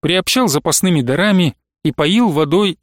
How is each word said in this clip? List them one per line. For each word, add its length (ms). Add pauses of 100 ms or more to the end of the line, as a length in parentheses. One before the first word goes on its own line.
приобщал 460
запасными 560
дарами 540 (280)
и 60
поил 380
водой 540